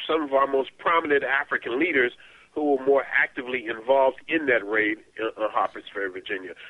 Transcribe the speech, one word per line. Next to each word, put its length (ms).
some 160
of 120
our 140
most 300
prominent 440
African 560
leaders 340
who 220
were 120
more 260
actively 540
involved 500
in 180
that 200
raid 320
in, 80
on 100
Harper's 420
Ferry, 180
Virginia. 420